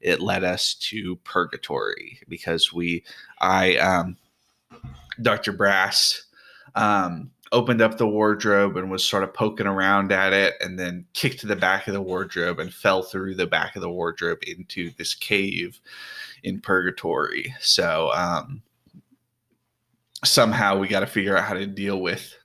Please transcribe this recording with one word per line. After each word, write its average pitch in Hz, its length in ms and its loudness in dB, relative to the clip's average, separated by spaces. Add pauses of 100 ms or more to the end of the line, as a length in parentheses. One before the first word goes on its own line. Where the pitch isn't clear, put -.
It 85 200 0
led 92 220 0
us 90 300 -2 (160)
to 92 280 -6
purgatory - 1080 -4
because 85 460 -2
we, 85 320 -4 (340)
I, 92 380 4
um, 90 400 2 (1040)
Doctor 107 320 0
Brass, 98 720 2 (500)
um, 98 560 0 (220)
opened 123 320 4
up 113 160 2
the 113 80 4
wardrobe 104 680 4
and 92 140 -4
was 92 180 -2
sort 98 160 2
of - 120 -6
poking 107 320 -2
around 98 440 2
at 95 220 4
it, 98 260 4
and 90 200 -6
then 90 340 -6
kicked 127 340 -4
the 104 80 0
back 95 320 0
of 101 60 -2
the 98 80 -2
wardrobe 92 580 -4
and 80 140 -8
fell 95 300 2
through 95 320 -6
the 92 100 4
back 82 300 0
of 95 80 -8
the 87 80 -6
wardrobe 85 560 -4
into 87 500 -10
this - 160 -6
cave 98 680 -2 (640)
in - 180 -6
purgatory. 87 1000 -2
So, 80 540 2
um, 87 480 -4 (1600)
somehow 107 540 4
we 98 80 0
gotta 98 180 2
figure 98 320 0
out 92 60 2
how 104 100 -4
to 98 140 -4
deal 98 340 -4
with 90 440 -4